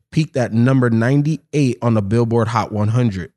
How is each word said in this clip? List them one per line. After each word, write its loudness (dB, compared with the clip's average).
peaked -2
at -4
number 2
ninety-eight 0
on 2
the 0
Billboard 0
Hot -2
one -2
hundred. -2